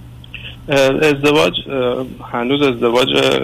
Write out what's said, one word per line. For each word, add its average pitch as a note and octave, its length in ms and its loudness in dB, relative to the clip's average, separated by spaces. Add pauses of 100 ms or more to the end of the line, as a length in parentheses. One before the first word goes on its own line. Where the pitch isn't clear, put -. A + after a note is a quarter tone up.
(680)
اه، C#3+ 100 2
ازدواج، D3 760 2 (180)
اه، B2+ 360 -2 (260)
هنوز B2+ 300 -2
ازدواج B2 460 2 (360)